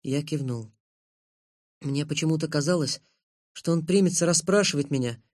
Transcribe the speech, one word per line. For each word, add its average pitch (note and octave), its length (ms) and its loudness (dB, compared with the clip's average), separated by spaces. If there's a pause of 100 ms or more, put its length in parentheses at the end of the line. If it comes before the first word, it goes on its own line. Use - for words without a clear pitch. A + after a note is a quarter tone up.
Я C#3+ 200 -2
кивнул. B2+ 480 -6 (1080)
Мне C#3+ 240 -4
почему-то D#3 420 0
казалось, D3+ 540 0 (520)
что - 180 -4
он E3 140 0
примется F#3 400 4
расспрашивать E3+ 640 2
меня B2 300 -2 (120)